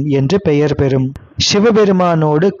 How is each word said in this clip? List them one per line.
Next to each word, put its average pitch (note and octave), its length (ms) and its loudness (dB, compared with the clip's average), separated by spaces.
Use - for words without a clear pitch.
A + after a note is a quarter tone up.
என்று C#3 340 0
பெயர் D3 340 0
பெறும். C3+ 340 0
சிவபெருமானோடு F#3 1000 2